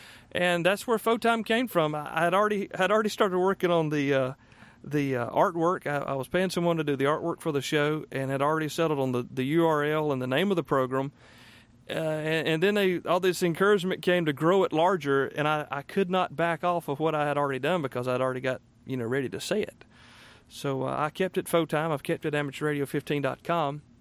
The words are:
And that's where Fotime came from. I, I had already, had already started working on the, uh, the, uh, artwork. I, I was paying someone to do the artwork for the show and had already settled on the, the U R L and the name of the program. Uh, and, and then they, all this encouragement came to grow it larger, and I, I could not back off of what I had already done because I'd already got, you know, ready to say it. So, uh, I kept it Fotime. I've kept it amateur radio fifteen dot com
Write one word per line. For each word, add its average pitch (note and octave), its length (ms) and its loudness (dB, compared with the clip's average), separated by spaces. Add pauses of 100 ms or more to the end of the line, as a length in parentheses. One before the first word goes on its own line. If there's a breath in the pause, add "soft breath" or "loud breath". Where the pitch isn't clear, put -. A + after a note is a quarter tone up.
(320 loud breath)
And F3 340 0
that's G3 220 2
where A3+ 100 2
Fotime A3+ 480 0
came A#3 220 0
from. D#3 280 0
I, D3+ 180 -8
I D#3+ 100 0
had E3+ 100 2
already, G3+ 400 2
had F#3 180 2
already G#3+ 180 2
started G3 300 0
working F#3 320 2
on E3 180 2
the, C#3+ 240 0
uh, C3 200 0 (500 loud breath)
the, C#3+ 340 -2
uh, A#2+ 120 -2
artwork. E3+ 580 0
I, C#3+ 100 -2
I C#3 160 -4
was C3+ 140 -4
paying F#3 220 0
someone E3+ 280 0
to D#3 60 -2
do C#3+ 120 0
the C3+ 100 0
artwork D#3 360 -2
for E3 100 -2
the C#3+ 100 0
show D3+ 500 0
and C3+ 200 -4
had C3+ 100 -2
already D#3 280 0
settled D#3 300 0
on C3 120 0
the, B2 180 -2
the C3 140 -4
U D#3+ 220 2
R D3+ 180 2
L D3+ 280 0
and C3 100 -2
the B2+ 60 -4
name D#3 240 2
of F#3+ 40 2
the D#3+ 80 0
program. C3+ 480 0 (760 loud breath)
Uh, - 40 -8
and, D#3 540 -2
and D#3+ 160 0
then G#3 120 2
they, F#3+ 300 2
all F3 140 2
this F3+ 240 0
encouragement F#3 580 2
came F3+ 240 2
to D3+ 80 0
grow E3+ 300 4
it - 100 0
larger, D3 540 2
and D3 200 -4
I, D3+ 220 -2
I C#3 140 -6
could G3 260 -2
not F3+ 260 0
back E3 280 -2
off F3 240 0
of C#3+ 120 -4
what D#3 140 2
I D3 140 0
had D3 100 0
already C#3 220 0
done D#3+ 220 0
because B2 260 -4
I'd B2+ 140 0
already B2+ 200 -2
got, C3 200 -4 (240)
you C3 120 -6
know, A#2+ 80 -4
ready B2+ 240 -2
to F2 100 -8
say - 220 -2
it. - 240 -12 (640 loud breath)
So, C3+ 360 -6
uh, C3 140 -4
I D3+ 140 -2
kept F#3 260 -4
it D3+ 80 -2
Fotime. D#3+ 460 0
I've C#3+ 120 -2
kept - 220 -4
it D3 100 -2
amateur D3 300 -4
radio D3 200 -2
fifteen D3 360 -4
dot C3+ 220 -4
com D3+ 380 -2 (200)